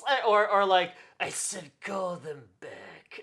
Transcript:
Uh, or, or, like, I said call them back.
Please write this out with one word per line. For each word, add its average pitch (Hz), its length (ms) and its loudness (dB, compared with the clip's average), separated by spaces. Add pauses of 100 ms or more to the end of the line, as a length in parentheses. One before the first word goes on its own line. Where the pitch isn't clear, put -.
Uh, 262 200 2
or, 208 220 4
or, 202 160 4
like, 180 280 2 (260)
I 180 100 -4
said 170 420 -8 (100)
call 190 360 -6
them 139 260 -14 (160)
back. - 640 -20